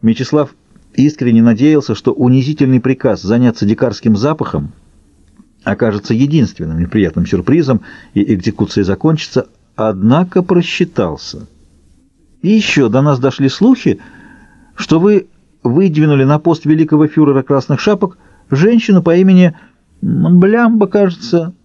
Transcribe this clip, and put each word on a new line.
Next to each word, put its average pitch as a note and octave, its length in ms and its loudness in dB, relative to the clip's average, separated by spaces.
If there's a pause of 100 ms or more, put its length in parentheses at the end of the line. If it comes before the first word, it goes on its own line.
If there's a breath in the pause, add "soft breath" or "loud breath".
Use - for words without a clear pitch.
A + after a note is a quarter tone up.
Мечислав C3 520 -2 (400)
искренне B2 460 0
надеялся, B2 540 2
что - 180 -2
унизительный C3 680 0
приказ A#2+ 420 -2
заняться A#2 420 0
дикарским A2 520 -2
запахом A2 560 -4 (880)
окажется G2+ 500 -4
единственным A2 680 -2
неприятным F2 460 -2
сюрпризом, B2+ 560 0 (300 loud breath)
и G2+ 220 0
экзекуция G2+ 480 -4
закончится, C3+ 640 -2 (300)
однако A2 680 0
просчитался. E3+ 1040 -4 (960)
"И F3 60 -2
еще G3+ 400 2
до B2+ 140 2
нас C#3+ 180 0
дошли C3+ 280 0
слухи, - 520 0 (760 loud breath)
что - 240 -2
вы G3 300 2 (340)
выдвинули D3+ 600 2
на D3 140 2
пост D#3 260 -2
великого D#3 420 2
фюрера C#3+ 360 2
Красных C3+ 380 -2
Шапок G3+ 380 -2 (320 soft breath)
женщину G3+ 520 2
по E3+ 120 2
имени F3+ 400 4 (480 loud breath)
Блямба, G3 840 2
кажется". F3+ 680 -2 (100)